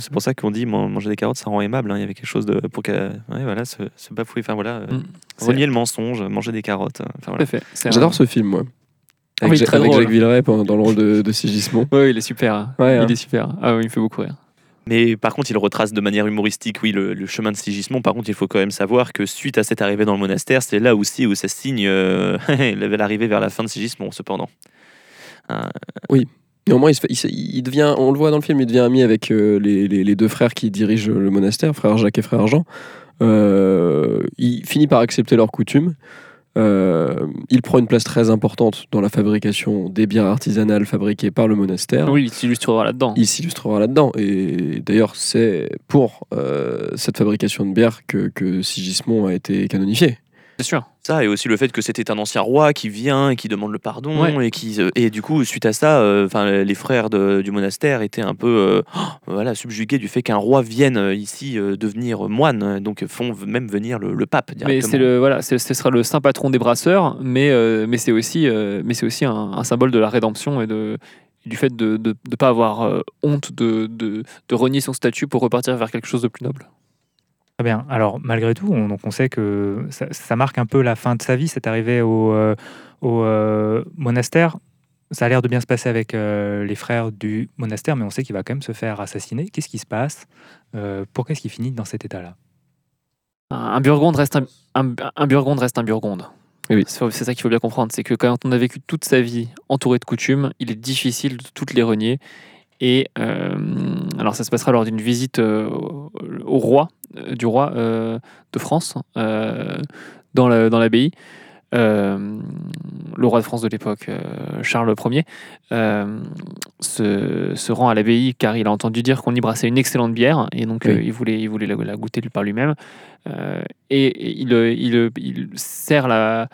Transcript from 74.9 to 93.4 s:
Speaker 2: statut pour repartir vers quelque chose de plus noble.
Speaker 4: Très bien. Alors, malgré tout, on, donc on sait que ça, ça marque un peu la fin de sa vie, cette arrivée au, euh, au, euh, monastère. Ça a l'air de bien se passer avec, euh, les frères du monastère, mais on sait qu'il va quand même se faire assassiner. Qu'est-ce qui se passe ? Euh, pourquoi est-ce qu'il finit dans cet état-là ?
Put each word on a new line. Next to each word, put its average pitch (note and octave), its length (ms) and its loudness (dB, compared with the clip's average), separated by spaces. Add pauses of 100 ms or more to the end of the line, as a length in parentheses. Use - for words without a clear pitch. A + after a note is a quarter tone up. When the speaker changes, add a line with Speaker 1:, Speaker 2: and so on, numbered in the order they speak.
Speaker 2:
statut B2 360 -2
pour B2+ 140 0
repartir B2+ 360 0
vers A2+ 120 -4
quelque A2+ 180 -8
chose A#2+ 160 -2
de B2 40 0
plus B2+ 160 -8
noble. C3+ 260 -8 (880)
Speaker 4:
Très A#2+ 80 -2
bien. A#2 240 0
Alors, A2 340 0
malgré A2+ 300 0
tout, G3 180 -4
on, A2+ 160 0
donc G2+ 160 -6
on G#2+ 80 -4
sait C3 160 0
que G2+ 600 -2
ça, C3+ 220 -8
ça - 260 -6
marque C3 220 0
un A#2+ 60 0
peu C3+ 160 2
la A#2+ 140 2
fin A#2+ 220 -2
de - 40 -6
sa B2+ 140 0
vie, D3+ 140 0
cette - 180 -6
arrivée A2+ 340 0
au, A2 300 2
euh, G#2+ 240 2 (460)
au, A#2 220 0
euh, G#2+ 600 0 (140)
monastère. C#3+ 580 0 (560)
Ça A#2+ 140 -2
a - 20 2
l'air B2+ 140 2
de B2 80 0
bien B2 100 0
se A#2 60 -6
passer B2 240 -2
avec, A2+ 240 -2
euh, G#2 500 -2
les G2+ 120 -4
frères A#2 360 -4
du G#2+ 460 -6
monastère, A#2+ 400 -4
mais A2+ 80 -4
on G2+ 60 -6
sait C#3 120 -6
qu'il C3 80 -10
va F#2+ 120 -6
quand A#2+ 100 -8
même C#3 80 -8
se A#2 100 -10
faire G#2+ 300 -8
assassiner. A2 480 -8
Qu'est-ce - 180 -8
qui - 100 -12
se - 80 -14
passe ? B2 400 -6 (480)
Euh, G2+ 380 -8
pourquoi B2+ 220 -6
est-ce - 80 -10
qu'il A2+ 100 -10
finit B2 220 -8
dans A#2 100 -8
cet G#2 220 -12
état-là ? F2+ 320 -14 (1120)